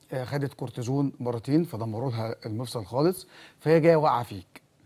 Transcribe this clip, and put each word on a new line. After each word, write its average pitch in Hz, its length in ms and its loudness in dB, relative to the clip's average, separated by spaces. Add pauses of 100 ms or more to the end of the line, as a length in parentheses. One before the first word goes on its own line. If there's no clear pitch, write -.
(140)
آه، 131 100 -4
خدت 139 300 -4
كورتيزون 135 640 -2
مرتين 123 440 0
فدمروا 113 480 -4
لها 113 240 -4 (100)
المفصل 117 400 -6
خالص، 151 420 0 (320)
فهي 160 200 6
جاية 165 160 8
واقعة 135 280 2
فيك. - 380 -14 (240)